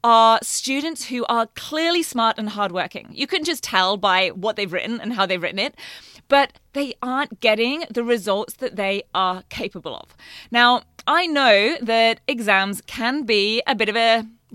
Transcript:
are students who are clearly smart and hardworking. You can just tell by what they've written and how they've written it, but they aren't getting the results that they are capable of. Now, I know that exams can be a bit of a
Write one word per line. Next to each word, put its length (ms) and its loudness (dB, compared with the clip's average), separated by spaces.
are 380 6
students 640 -4
who 200 -4
are 200 0
clearly 460 -2
smart 360 -2
and 120 -6
hardworking. 600 -6
You 160 -6
can 160 -2
just 220 -6
tell 320 2
by 320 2
what 280 -4
they've 160 -6
written 280 -4
and 140 -6
how 120 0
they've 160 -4
written 160 -6
it, 160 -4
but 240 4
they 280 -4
aren't 380 -4
getting 500 2
the 140 -4
results 500 -2
that 220 -8
they 280 -2
are 340 -2
capable 480 -10
of. 180 -20
Now, 320 4
I 200 2
know 540 4
that 480 2
exams 540 0
can 400 -4
be 440 0
a 80 0
bit 140 0
of 80 -2
a 300 2